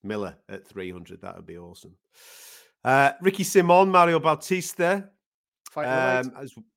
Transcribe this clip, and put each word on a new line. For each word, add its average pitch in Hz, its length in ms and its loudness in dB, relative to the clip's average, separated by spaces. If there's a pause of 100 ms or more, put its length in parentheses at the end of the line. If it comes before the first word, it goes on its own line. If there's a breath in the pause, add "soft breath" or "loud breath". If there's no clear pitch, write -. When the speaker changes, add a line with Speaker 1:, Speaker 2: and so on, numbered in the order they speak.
Speaker 1:
Miller 101 320 -8 (120)
at 95 160 -18
three 92 280 -14
hundred. 90 300 -20
That 92 120 -16
would 87 120 -20
be 85 120 -18
awesome. 87 380 -20 (880 loud breath)
Uh, 139 360 2
Ricky 190 240 -2
Simon, 185 460 4
Mario 170 300 4
Bautista. 175 920 -2 (600)
Speaker 2:
Fight 147 160 -8
of 127 380 0
the 127 60 -10
night. - 80 -18
Speaker 1:
Um, 135 60 -16
as, 127 100 -18 (220)